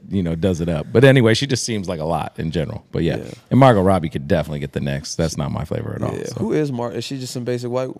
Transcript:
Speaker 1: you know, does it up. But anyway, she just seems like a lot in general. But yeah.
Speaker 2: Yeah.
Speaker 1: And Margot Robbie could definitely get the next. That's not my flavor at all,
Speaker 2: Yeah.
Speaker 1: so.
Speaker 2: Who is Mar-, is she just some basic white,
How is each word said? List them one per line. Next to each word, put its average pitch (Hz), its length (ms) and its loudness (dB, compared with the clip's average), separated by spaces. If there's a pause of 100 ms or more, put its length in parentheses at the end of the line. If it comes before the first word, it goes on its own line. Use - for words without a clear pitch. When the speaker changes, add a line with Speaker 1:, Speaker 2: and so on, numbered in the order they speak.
Speaker 1:
you 98 140 -2
know, 82 120 -2
does 85 280 0
it 85 80 -2
up. 78 200 -4
But 117 140 6
anyway, 131 300 8
she 143 120 0
just - 180 -2
seems 104 220 -4
like 87 140 -6
a 76 60 -4
lot 82 320 -2
in 80 120 -4
general. - 420 -6
But 85 100 -2
yeah. 82 160 0
Speaker 2:
Yeah. - 60 -10 (260)
Speaker 1:
And 123 100 6
Margot 123 220 8
Robbie 90 260 2
could 71 180 -8
definitely 78 340 0
get 69 120 -6
the 71 80 -4
next. 69 360 -6
That's 80 200 -2
not 71 160 -4
my 73 140 -6
flavor - 280 -6
at - 80 -8
all, - 140 -4
Speaker 2:
Yeah. - 120 -8
Speaker 1:
so. - 120 -10
Speaker 2:
Who 214 140 -2
is 151 180 0
Mar-, 120 200 -6
is 117 120 -6
she 139 140 -8
just 127 160 -10
some 123 100 -8
basic 123 260 -4
white, 127 300 -4